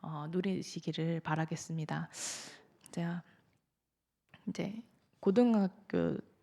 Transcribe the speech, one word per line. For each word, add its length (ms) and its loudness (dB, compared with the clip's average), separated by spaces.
어, 280 -6
누리시기를 880 -2
바라겠습니다. 880 -2
제가 300 -4
이제 340 -4
고등학교 1000 4